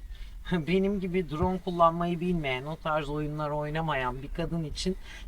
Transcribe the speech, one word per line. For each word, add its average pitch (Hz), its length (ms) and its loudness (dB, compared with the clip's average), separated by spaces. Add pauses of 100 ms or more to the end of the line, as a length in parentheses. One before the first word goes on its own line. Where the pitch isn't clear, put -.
(260)
<laughs> - 260 -6
Benim 190 480 2
gibi 175 300 0
drone 180 280 2
kullanmayı 175 640 4
bilmeyen, 151 440 0
o 156 120 -4
tarz 151 320 0
oyunlar 151 420 -2
oynamayan 147 720 0
bir 143 60 -8
kadın 165 360 -2
için 185 320 -2 (320)